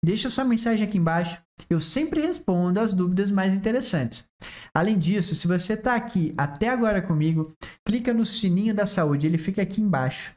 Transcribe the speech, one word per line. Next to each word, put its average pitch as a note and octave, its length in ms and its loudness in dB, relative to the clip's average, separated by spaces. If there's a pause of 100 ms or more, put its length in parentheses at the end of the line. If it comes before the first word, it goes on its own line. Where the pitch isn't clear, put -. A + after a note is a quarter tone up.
deixa A3 280 0
sua C4 140 0
mensagem A3+ 420 2
aqui G3+ 100 -2
embaixo. E3+ 460 0 (260)
Eu E3+ 100 2
sempre D4+ 440 0
respondo F#3 580 0
as G#3+ 140 0
dúvidas F#3 360 2
mais F#3+ 220 2
interessantes. G3 720 -2 (500)
Além G3 240 2
disso, E3+ 360 2
se - 120 -4
você F3+ 300 0
tá B3 180 -2
aqui A3+ 440 -2
até D3 320 -2
agora A3 320 0
comigo, D#3+ 500 0 (340)
clica A#3 280 0
no A3+ 100 2
sininho G3+ 500 0
da G3+ 120 0
saúde, D3+ 400 0
ele E3 100 2
fica F#3+ 240 -2
aqui G3 220 -2
embaixo. C#3 540 -2